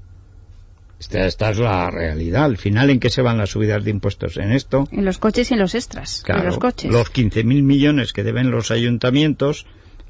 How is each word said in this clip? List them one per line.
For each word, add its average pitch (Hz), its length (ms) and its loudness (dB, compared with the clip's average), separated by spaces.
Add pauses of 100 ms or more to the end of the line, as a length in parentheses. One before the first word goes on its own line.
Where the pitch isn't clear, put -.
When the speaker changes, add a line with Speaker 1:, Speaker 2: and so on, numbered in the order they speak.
(1000)
Speaker 1:
Esta, - 280 -2
esta 107 240 -2
es 101 80 -2
la 92 320 0
realidad. 82 540 -2
Al 123 140 0
final, 117 320 2
¿en 127 100 4
qué 123 80 2
se 131 140 0
van 117 160 2
las 101 120 0
subidas 107 340 0
de 107 60 -2
impuestos? 101 460 -4
¿En 101 160 -2
esto? 135 380 0
Speaker 2:
En 202 160 -2
los 185 120 -2
coches 220 320 0
y 254 40 2
en 214 60 2
los 185 140 0
extras, - 500 -8
Speaker 1:
Claro, - 160 0
Speaker 2:
en - 80 0
los 180 100 -2
coches. 196 340 -2
Speaker 1:
los 117 160 2
quince 110 340 0
mil 135 200 4
millones 139 500 2
que 101 100 -4
deben 120 280 0
los 117 200 -2
ayuntamientos, 127 960 0 (460)